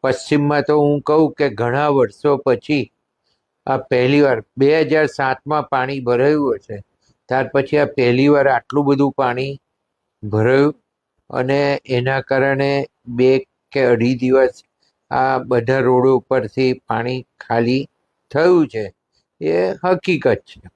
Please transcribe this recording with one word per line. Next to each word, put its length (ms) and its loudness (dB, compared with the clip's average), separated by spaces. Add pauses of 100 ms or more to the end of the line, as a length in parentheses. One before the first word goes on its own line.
પશ્ચિમમાં 600 0
તો 160 0
હું 220 0
કહું 320 2
કે 160 -2
ઘણા 400 -2
વર્ષો 480 0
પછી 480 -2 (800)
આ 100 -2
પહેલીવાર, 600 2 (200)
બે 120 4 (140)
હજાર 240 0
સાતમાં 640 -4
પાણી 320 -4
ભરાયું 560 0
હશે, 200 -14 (520)
ત્યાર 220 -2
પછી 260 -2
આ 180 -2
પહેલીવાર 520 2
આટલું 400 -2
બધું 240 0
પાણી 400 -4 (720)
ભરાયું 520 2 (540)
અને 320 -2 (280)
એના 320 -2
કારણે 500 0 (360)
બે 220 2 (440)
કે 120 0
અઢી 300 2
દિવસ 480 0 (480)
આ 280 0
બધા 420 0
રોડો 360 2
ઉપરથી 640 -2
પાણી 400 -6 (200)
ખાલી 420 0 (500)
થયું 360 2
છે. 180 -8 (560)
એ 120 -2 (240)
હકીકત 680 -2
છે. 140 -20 (160)